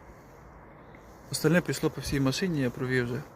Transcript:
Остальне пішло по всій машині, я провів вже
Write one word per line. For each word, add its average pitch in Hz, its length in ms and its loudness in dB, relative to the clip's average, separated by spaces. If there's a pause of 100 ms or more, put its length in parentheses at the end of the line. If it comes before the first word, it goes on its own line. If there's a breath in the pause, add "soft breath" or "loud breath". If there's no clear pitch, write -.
(1300)
Остальне 165 280 4
пішло 151 300 0
по 143 100 -6
всій 139 200 0
машині, 143 400 2
я 123 100 2
провів 127 340 0
вже 123 180 -4 (140)